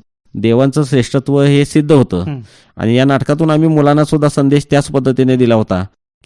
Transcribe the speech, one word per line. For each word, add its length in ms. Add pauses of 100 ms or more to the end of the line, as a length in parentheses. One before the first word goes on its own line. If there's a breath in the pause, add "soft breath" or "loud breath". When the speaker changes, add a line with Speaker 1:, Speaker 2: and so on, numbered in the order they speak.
(340)
Speaker 1:
देवांचं 500
श्रेष्ठत्व 580
हे 220
सिद्ध 280
होतं. 300
Speaker 2:
हं. 180 (360 loud breath)
Speaker 1:
आणि 200
या 80
नाटकातून 460
आम्ही 180
मुलांना 360
सुद्धा 240
संदेश 420
त्याच 160
पद्धतीने 500
दिला 180
होता 300 (420)